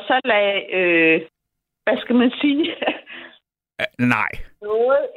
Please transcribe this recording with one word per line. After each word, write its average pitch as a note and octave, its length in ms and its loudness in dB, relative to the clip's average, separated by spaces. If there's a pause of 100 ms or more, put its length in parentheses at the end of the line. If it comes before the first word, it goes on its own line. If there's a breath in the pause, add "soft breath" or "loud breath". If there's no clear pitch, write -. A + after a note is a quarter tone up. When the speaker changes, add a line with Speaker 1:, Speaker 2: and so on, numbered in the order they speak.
Speaker 1:
så B3+ 180 2
lad, G3+ 360 0 (120)
øh, E3 480 4 (640)
hvad G#3+ 180 0
skal A#3+ 140 -2
man B3 160 4 (100)
sige? D4 280 0
<laughs> - 60 -8 (1040 loud breath)
Speaker 2:
Øh, - 260 -2
nej. A2 220 0 (320)
Speaker 1:
Noget A#3+ 560 0